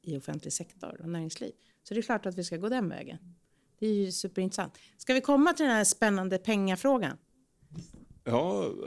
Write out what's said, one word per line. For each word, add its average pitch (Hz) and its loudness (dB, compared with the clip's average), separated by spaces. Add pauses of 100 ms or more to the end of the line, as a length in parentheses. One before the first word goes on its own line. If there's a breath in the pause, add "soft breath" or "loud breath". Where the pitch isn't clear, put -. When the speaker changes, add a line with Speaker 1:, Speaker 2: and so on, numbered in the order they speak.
Speaker 1:
i 151 -8
offentlig 151 -10
sektor - -12
och 165 -12
näringsliv. 165 -8 (300 soft breath)
Så - -10
det 220 -2
är - 0
klart 208 -2
att 180 -6
vi 175 -4
ska 175 -8
gå 185 -4
den 233 -2
vägen. - -10 (600)
Det 214 0
är 214 2
ju 196 0
superintressant. - -4 (180 loud breath)
Ska - 0
vi 262 4
komma 285 6
till 320 2
den 247 4
här 214 4
spännande 190 2
pengafrågan? 196 2 (1080)
Speaker 2:
Ja, 160 2 (140)